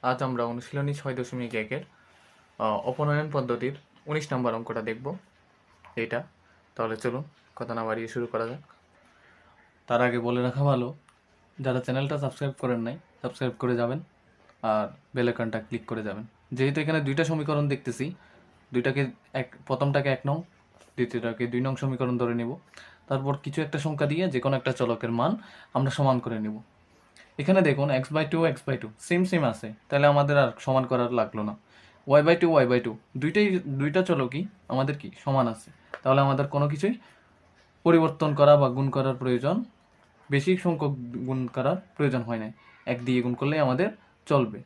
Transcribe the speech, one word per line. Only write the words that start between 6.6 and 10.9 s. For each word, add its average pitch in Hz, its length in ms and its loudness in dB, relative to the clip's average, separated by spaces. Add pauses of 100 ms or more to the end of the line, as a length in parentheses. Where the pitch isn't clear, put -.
তাহলে 113 280 -4
চলুন, 127 220 -4 (340)
কথা 117 200 -8
না 113 100 -4
বাড়িয়ে 113 260 -4
শুরু 120 180 -4
করা 113 180 -2
যাক। 143 120 -12 (1300)
তার 120 180 4
আগে 120 200 0
বলে 123 200 0
রাখা 131 240 -2
ভালো, 123 180 0 (760)